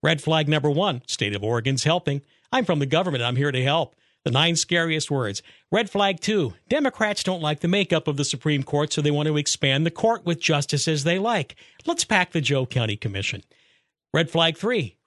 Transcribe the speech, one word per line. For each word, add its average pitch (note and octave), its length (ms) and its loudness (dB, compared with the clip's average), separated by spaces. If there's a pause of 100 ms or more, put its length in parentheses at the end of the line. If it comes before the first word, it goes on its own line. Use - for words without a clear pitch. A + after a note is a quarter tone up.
Red D3+ 220 0
flag D#3 240 2
number D3+ 240 2
one, D3+ 380 0
state G#2 260 -4
of G2+ 80 -6
Oregon's A#2+ 400 0
helping. D3+ 400 0 (280)
I'm B3+ 140 0
from D#3+ 140 0
the C#3+ 80 0
government. D3+ 360 0
I'm B2 140 -2
here C#3+ 160 0
to B2+ 100 0
help. C#3+ 320 0 (300)
The - 60 -2
nine D#3+ 260 2
scariest E3 540 0
words. A2+ 320 -2 (280)
Red G#3 200 0
flag G3 300 0
two, F3+ 340 0 (120)
Democrats B3 560 0
don't F#3 200 -2
like D3+ 180 -2
the E3+ 80 0
makeup F3 400 0
of C#3+ 80 -2
the C#3+ 80 0
Supreme C#3+ 380 0
Court, D3 280 0
so D3+ 120 -2
they D3 80 4
want D3 160 2
to D3+ 100 2
expand C#3+ 480 0
the E3 60 0
court A3 340 0
with E3+ 160 -2
justices D3 640 0
they F3 140 0
like. G3+ 380 -2 (280)
Let's E4+ 200 -2
pack F#3 280 2
the E3 80 0
Joe C3 240 0
County A2 320 -2
Commission. G2 460 -4 (720)
Red D#3+ 160 0
flag E3 260 2
three, G3 400 -4 (100)